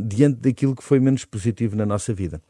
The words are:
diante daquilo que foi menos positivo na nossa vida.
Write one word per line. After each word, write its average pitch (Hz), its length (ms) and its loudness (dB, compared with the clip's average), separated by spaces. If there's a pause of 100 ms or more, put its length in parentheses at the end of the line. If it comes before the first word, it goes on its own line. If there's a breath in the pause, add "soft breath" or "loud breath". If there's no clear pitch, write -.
diante 120 360 2
daquilo 135 340 0
que - 80 -18
foi 139 160 4
menos 135 260 2
positivo 107 520 -4
na 107 80 0
nossa 104 280 -4
vida. 85 360 -6